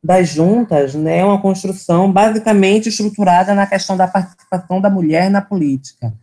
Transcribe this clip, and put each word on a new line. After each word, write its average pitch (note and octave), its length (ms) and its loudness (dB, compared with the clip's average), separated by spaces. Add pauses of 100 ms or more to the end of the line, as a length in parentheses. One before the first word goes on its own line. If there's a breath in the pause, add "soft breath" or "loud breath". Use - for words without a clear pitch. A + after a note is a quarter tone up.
das F3+ 260 2
juntas, D#3+ 640 0
né, D#3 240 -2
é F#3 60 2
uma G3+ 140 2
construção F#3+ 720 -2
basicamente G#3+ 760 2
estruturada G3+ 640 0
na G3+ 140 2
questão G3 280 -4
da F#3 120 0
participação F#3 760 -6
da G3+ 80 2
mulher F3 400 0
na G3+ 120 2
política. C3+ 800 -6